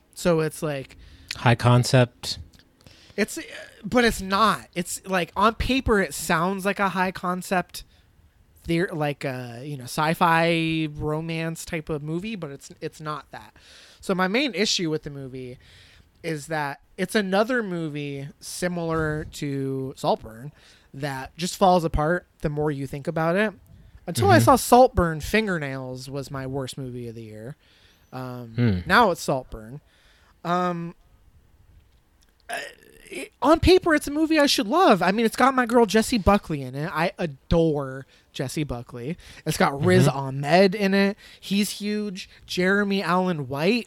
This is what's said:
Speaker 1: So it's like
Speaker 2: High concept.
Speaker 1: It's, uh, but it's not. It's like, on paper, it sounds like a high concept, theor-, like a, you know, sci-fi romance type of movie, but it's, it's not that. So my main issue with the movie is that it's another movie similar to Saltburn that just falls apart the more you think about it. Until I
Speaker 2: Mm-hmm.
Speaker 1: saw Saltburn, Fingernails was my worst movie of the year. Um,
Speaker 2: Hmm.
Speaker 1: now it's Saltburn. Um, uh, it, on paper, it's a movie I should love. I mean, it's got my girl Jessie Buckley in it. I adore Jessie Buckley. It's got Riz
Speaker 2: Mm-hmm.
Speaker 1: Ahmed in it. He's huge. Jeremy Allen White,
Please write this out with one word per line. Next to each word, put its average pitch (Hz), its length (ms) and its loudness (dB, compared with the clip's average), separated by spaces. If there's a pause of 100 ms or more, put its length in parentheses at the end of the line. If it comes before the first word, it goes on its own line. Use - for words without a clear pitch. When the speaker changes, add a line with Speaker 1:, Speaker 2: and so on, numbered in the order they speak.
(140)
Speaker 1:
So 165 260 2
it's 156 220 -4
like 143 340 -8 (400)
Speaker 2:
High 120 180 6
concept. 123 840 2 (760)
Speaker 1:
It's, - 220 -4
uh, 311 40 -12 (420)
but 233 200 2
it's 214 180 2
not. 190 520 2
It's - 320 -6
like, 185 300 -2
on 214 180 4
paper, 247 460 2
it 147 140 -2
sounds 185 500 -2
like 196 140 -2
a 196 120 2
high 185 200 -2
concept, 185 760 -4 (840)
theor-, 165 260 0
like 147 320 -4
a, 123 400 -8
you 147 120 -10
know, 127 80 -12
sci-fi 165 1080 2
romance 165 720 -6
type 165 240 -8
of 147 120 -6
movie, 175 340 -6
but 160 140 -12
it's, 139 200 -18 (100)
it's 156 220 -12
not 151 280 -10
that. 113 240 -18 (460)
So 196 140 -2
my 185 140 0
main 240 260 0
issue 185 360 0
with 156 120 -4
the 151 80 -12
movie 131 480 -12 (640)
is 156 240 -6
that 151 340 -6 (160)
it's 185 180 -6
another 220 480 2
movie 147 680 -6 (120)
similar 160 920 -4
to 135 640 -4
Saltburn 139 560 -4 (420)
that 135 420 -8
just 175 200 -6
falls 180 280 6
apart 160 420 0 (140)
the 165 100 -4
more 147 200 -2
you 139 160 -6
think 143 200 -10
about 165 300 0
it. 208 160 0 (540)
Until 254 240 2
I 349 60 8
Speaker 2:
Mm-hmm. 180 80 6
Speaker 1:
saw 254 120 8
Saltburn, 175 640 6
Fingernails 135 880 -4
was 139 200 -8
my 135 160 -8
worst 131 320 -8
movie 123 300 -10
of 113 60 -12
the 117 100 -14
year. 107 320 -16 (560)
Um, 123 440 -12
Speaker 2:
Hmm. 113 300 2
Speaker 1:
now 208 240 4
it's 170 120 -4
Saltburn. 127 580 -6 (640)
Um, 175 500 -4 (1600)
uh, - 60 -6 (480)
it, - 260 -12 (120)
on 311 180 4
paper, 349 340 6
it's 302 140 0
a - 20 -6
movie 311 280 2
I 285 80 6
should 254 200 0
love. 262 360 6
I 180 100 2
mean, 226 140 2
it's 220 100 -2
got 262 180 4
my 254 120 2
girl 233 200 4
Jessie 220 320 0
Buckley 175 440 2
in 127 120 -10
it. 151 200 -6
I 165 240 0
adore 147 880 -2 (260)
Jessie 147 320 -6
Buckley. 123 540 -10 (260)
It's 160 140 -4
got 147 260 0
Riz 180 240 6
Speaker 2:
Mm-hmm. - 100 0
Speaker 1:
Ahmed 143 560 4
in 196 200 0
it. 196 240 2 (200)
He's 196 340 -2
huge. 208 580 -6 (160)
Jeremy 196 560 0
Allen 175 460 0
White, 175 380 0